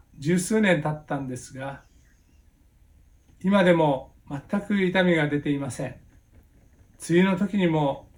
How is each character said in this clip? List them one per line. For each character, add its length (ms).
十 200
数 220
年 200
経 80
っ 160
た 120
ん 100
で 100
す 200
が、 240
今 220
で 100
も 400
全 320
く 200
痛 220
み 120
が 120
出 120
て 100
い 80
ま 140
せ 160
ん。 80
梅 120
雨 100
の 60
時 200
に 100
も 500